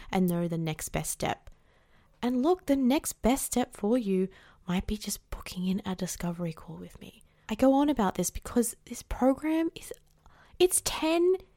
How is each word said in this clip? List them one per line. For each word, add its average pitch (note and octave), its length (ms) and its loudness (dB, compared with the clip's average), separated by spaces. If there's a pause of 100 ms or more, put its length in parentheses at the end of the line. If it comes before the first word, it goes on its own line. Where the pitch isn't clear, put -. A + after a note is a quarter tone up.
(100)
and F#3 180 2
know E3+ 200 -2
the E3 100 -4
next D#3+ 320 -6
best D#3 200 -4
step. - 400 -6 (720)
And B3 200 0
look, F4+ 240 0
the C#4 100 4
next C4+ 460 2
best C4 220 2
step - 300 -2
for G#3+ 220 0
you F#3+ 320 0 (380)
might F3+ 200 -2
be G#3+ 100 -4
just - 340 -10
booking - 360 -8
in F#3+ 200 0
a F#3 80 -4
discovery F3 580 -4
call D#3+ 240 -16
with F3 240 -16
me. - 220 -20 (260)
I A3 60 -4
go C4 180 6
on C#4+ 160 6
about A3+ 280 2
this F3+ 140 0
because - 540 -2
this - 180 -14
program D#4 720 0
is, - 180 -16 (680)
it's F4+ 260 4
ten F4 520 2 (200)